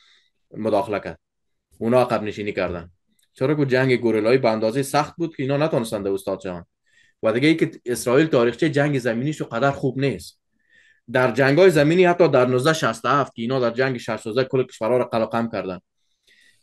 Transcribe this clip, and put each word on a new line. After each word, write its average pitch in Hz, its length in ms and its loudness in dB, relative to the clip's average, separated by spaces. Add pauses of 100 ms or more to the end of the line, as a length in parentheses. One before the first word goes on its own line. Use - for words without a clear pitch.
(580)
مداخله 104 420 -2
کرد، 85 200 -14 (580)
اونا 117 240 2
عقب 113 220 0
نشینی 104 300 -8
کردن، 87 380 -6 (420)
چرا 143 220 -2
که 147 100 0
جنگ 127 300 2
گوریلایی 113 420 2
به 123 120 2
اندازهٔ 113 320 0
سخت 147 360 -2
بود 165 180 -6
که 135 80 -8
اینا 139 140 -2
نتونستن 123 460 -2
در 98 80 -2
استاد 95 280 -4
شون. 87 260 -10 (580)
و 110 100 2
دیگه 127 140 2
ای 160 80 4
که 160 160 -2 (140)
اسرائیل 123 420 2
تاریخچهٔ 120 420 2
جنگ 143 300 0
زمینیش 120 420 -4
قدر 131 300 -2
خوب 131 280 -4
نیست. 120 420 -6 (680)
در 127 200 2
جنگ‌های 139 380 6
زمینی 156 360 4
حتی 175 220 4
در 135 180 4
نوزده 127 280 0
شصت 117 320 -4
و - 20 -2
هفت 135 280 0
که 117 60 -10
اینا 127 180 -2
در 117 100 0
جنگ 127 280 -2
شصت 113 300 -8
روزه 120 160 0
کل 127 200 0
کشورها 120 340 -2
را 123 80 0
قلقم 117 440 -2
کردن، 92 300 -8 (840)